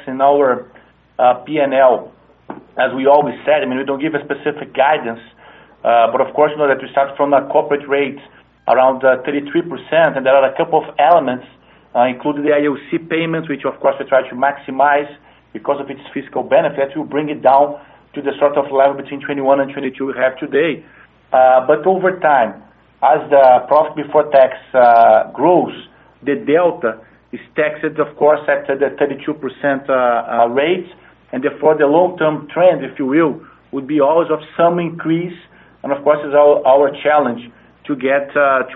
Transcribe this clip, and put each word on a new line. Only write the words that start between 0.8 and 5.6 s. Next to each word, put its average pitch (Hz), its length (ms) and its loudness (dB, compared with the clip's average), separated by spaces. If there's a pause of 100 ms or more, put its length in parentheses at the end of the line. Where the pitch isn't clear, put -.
uh, 123 240 2
P 151 140 -8
and 139 160 -2
L, 131 400 2 (640)
as 123 160 -2
we 135 120 -2
always 139 360 2
said, 147 180 0
I 143 40 -6
mean, 127 140 -6
we 139 40 -4
don't 135 160 -6
give 156 160 -4
a 143 80 -6
specific - 500 -8
guidance, 131 460 0 (640)